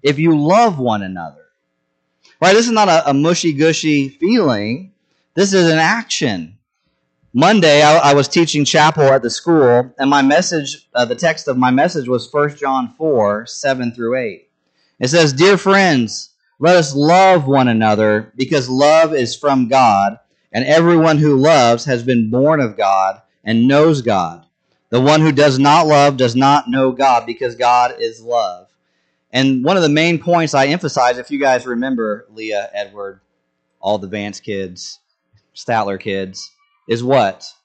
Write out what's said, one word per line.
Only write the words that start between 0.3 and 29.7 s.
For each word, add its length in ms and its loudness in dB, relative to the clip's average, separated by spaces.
love 400 2
one 240 -4
another." 440 -14
Right? 140 4
This 140 2
is 40 -4
not 180 2
a, 200 2
a 40 2
mushy-gushy 960 0
feeling. 800 -2
This 200 0
is 160 2
an 100 0
action. 800 -4
Monday, 500 4
I, 280 4
I 20 4
was 140 2
teaching 380 0
chapel 380 2
at 180 4
the 80 -4
school, 680 2
and 100 -2
my 140 2
message, 720 -2
uh, 100 0
the 100 -4
text 320 -4
of 100 -4
my 120 2
message 380 0
was 200 -4
First 300 -4
John 400 -6
four, 480 -2
seven 480 -6
through 240 -6
eight. 320 -10
It 100 -4
says, 240 2
"Dear 240 2
friends, 720 0
let 160 4
us 200 0
love 500 4
one 220 2
another, 680 0
because 320 -4
love 460 2
is 220 -4
from 320 -2
God, 500 2
and 140 -4
everyone 540 2
who 160 2
loves 500 2
has 180 -4
been 280 -2
born 280 0
of 160 -4
God 460 -2
and 240 0
knows 340 2
God. 440 -4
The 100 0
one 220 2
who 100 2
does 280 2
not 260 4
love 320 2
does 180 0
not 320 2
know 240 -2
God, 360 0
because 280 -8
God 440 0
is 200 -8
love." 480 -6
And 320 0
one 140 0